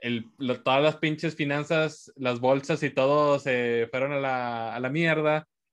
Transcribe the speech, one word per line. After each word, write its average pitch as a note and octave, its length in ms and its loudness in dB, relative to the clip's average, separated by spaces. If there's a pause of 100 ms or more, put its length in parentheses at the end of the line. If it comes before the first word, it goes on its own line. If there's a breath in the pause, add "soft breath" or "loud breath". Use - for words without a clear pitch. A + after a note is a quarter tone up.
el, A#2+ 360 -6
lo, B2 260 -4
todas C3 180 4
las D#3 160 2
pinches D#3 380 -4
finanzas, D3+ 800 -2
las B2 240 -2
bolsas C#3 440 2
y C#3+ 60 0
todo C#3+ 500 4
se A#2+ 520 0
fueron C3+ 220 -2
a C#3+ 60 -2
la, A#2+ 560 -4
a A#2+ 40 -6
la B2+ 100 -2
mierda. D#3 580 0 (260)